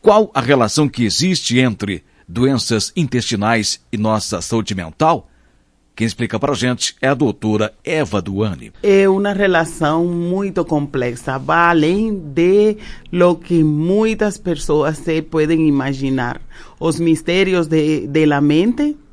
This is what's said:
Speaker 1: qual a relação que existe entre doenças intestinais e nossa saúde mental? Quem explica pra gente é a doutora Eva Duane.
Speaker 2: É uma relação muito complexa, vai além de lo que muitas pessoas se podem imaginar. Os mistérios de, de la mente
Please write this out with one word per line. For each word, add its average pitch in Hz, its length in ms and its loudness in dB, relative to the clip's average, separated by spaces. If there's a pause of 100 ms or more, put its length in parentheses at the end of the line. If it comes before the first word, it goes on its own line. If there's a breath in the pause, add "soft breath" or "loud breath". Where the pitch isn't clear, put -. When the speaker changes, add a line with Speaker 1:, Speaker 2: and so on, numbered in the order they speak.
Speaker 1:
qual 214 320 4
a 139 80 0
relação 123 440 2
que 120 200 -2
existe 139 520 0
entre 101 460 -2 (220 soft breath)
doenças 117 680 -2
intestinais 113 840 -2 (100)
e 117 60 -6
nossa 107 460 -2
saúde 107 320 -4
mental? 107 560 -2 (680)
Quem 113 100 -2
explica 113 320 -4
pra 139 140 0
gente - 480 -2
é 135 80 0
a 139 60 2
doutora 107 580 0 (100)
Eva 127 380 -2
Duane. 98 500 -4 (120)
Speaker 2:
É 196 260 4
uma 202 240 0
relação 165 720 0
muito 175 580 -2
complexa, 135 760 -4
vai 165 320 0
além 180 440 2 (200)
de 202 420 4 (340 loud breath)
lo 175 260 4
que 170 280 0
muitas 202 720 0
pessoas 151 600 -2
se 160 240 -2
podem 160 440 0
imaginar. 135 760 -2 (360 loud breath)
Os 160 220 -2
mistérios 170 680 2
de, 151 400 0
de 151 200 0
la 143 160 2
mente 226 520 2 (180)